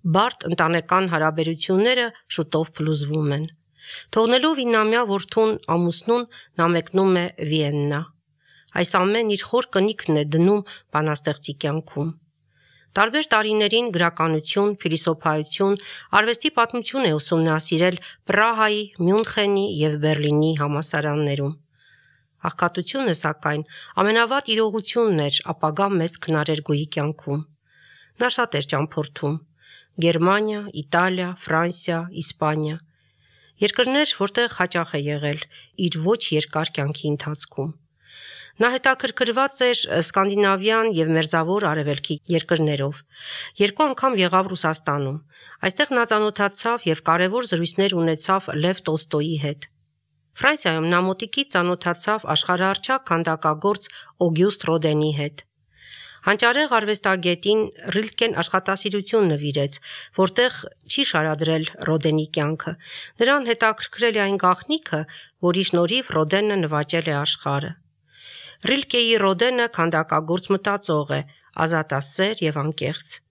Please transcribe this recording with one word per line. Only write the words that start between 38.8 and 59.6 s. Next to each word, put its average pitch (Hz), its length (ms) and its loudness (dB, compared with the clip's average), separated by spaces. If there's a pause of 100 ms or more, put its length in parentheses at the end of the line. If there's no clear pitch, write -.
էր 247 180 2 (160)
Սկանդինավյան 196 960 2
և 160 180 2
Մերձավոր 165 560 2
Արևելքի 147 520 -2 (100)
երկրներով։ 151 720 0 (560)
Երկու 202 300 2
անգամ 262 320 0
եղավ 185 340 2
Ռուսաստանում։ 151 680 -2 (420)
Այստեղ 190 300 0
նա 240 160 2
ծանոթացավ 214 800 0
և 160 180 0
կարևոր 185 440 2
զրույցներ 190 480 0
ունեցավ 170 600 0
Լև 175 280 0
Տոլստոյի 156 560 -2
հետ։ 147 300 -6 (680)
Ֆրանսիայում 165 500 2
նա 175 140 4
մոտիկից 190 480 -4
ծանոթացավ 180 800 0
աշխարհահռչակ 190 760 0
քանդակագործ 165 840 0 (300)
Օգյուստ 180 440 2
Ռոդենի 156 480 2
հետ։ 147 320 -6 (800)
Հանճարեղ 247 520 2
արվեստագետին 202 920 0 (260)
Ռիլկեն 220 460 -2
աշխատասիրություն 196 920 0
նվիրեց, 143 520 -2 (340)